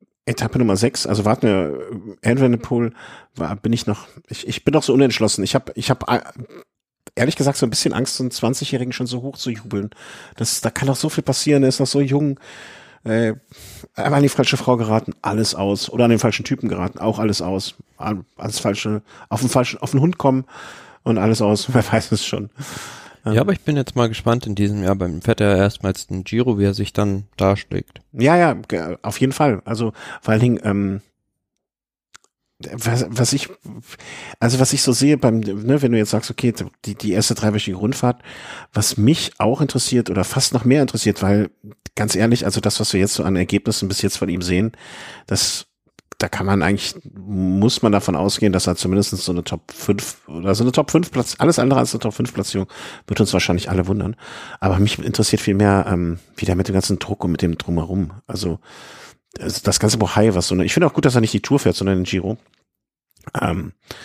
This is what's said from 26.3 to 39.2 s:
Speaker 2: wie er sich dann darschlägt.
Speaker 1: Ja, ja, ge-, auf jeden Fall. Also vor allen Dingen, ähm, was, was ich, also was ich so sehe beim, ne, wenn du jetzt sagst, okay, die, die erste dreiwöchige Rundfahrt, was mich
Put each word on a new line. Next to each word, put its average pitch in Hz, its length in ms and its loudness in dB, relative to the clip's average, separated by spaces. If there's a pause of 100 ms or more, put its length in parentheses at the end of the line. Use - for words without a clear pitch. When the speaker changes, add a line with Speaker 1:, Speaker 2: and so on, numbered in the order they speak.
Speaker 2:
wie 101 80 2
er 98 80 2
sich 101 200 -6
dann 101 340 -2 (100)
darschlägt. - 640 -2 (120)
Speaker 1:
Ja, 143 240 4
ja, 170 160 4
ge-, 90 480 -6
auf - 180 -6
jeden 131 140 2
Fall. 131 320 2
Also 113 280 -4 (280)
vor - 100 -2
allen 110 100 4
Dingen, 123 220 4
ähm, 101 380 -2 (1700)
was, 117 360 -2
was 120 240 0
ich, - 160 -4 (880)
also 120 200 2
was 131 140 2
ich 139 100 0
so 135 80 4
sehe 139 260 4
beim, 113 220 2
ne, 107 420 0
wenn 131 100 4
du 117 60 4
jetzt 107 140 2
sagst, 110 180 -2
okay, 120 240 -2 (320)
die, 104 80 -6
die 104 180 -4
erste 101 220 2
dreiwöchige 104 440 -2
Rundfahrt, 123 440 0 (500)
was - 260 -2
mich 117 420 4